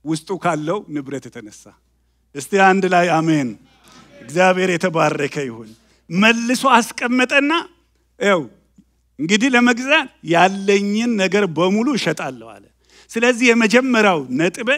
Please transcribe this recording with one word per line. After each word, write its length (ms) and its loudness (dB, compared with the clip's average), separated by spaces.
ውስጡ 320 -6
ካለው 500 -4
ንብረት 380 -10
የተነሳ። 380 -20
እስቲ 160 -10
አንድ 240 4
ላይ 240 2
አሜን። 400 0
እግዚአብሔር 560 0
የተባረከ 720 -2
ይሁን። 280 -10
መልሶ 640 0
አስቀመጠና፣ 800 0
«ይኸው 220 2
እንግዲህ 300 0
ለመግዛት 580 2
ያለኝን 880 0
ነገር 320 0
በሙሉ 460 0
እሸጣለሁ» 560 -6
አለ። 140 -20
ስለዚህ 340 0
የመጀመሪያው 760 2
ነጥብ 440 -2